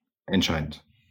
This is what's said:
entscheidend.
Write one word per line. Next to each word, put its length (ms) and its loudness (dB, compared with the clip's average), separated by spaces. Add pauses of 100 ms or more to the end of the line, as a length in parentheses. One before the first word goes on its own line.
(260)
entscheidend. 580 0 (280)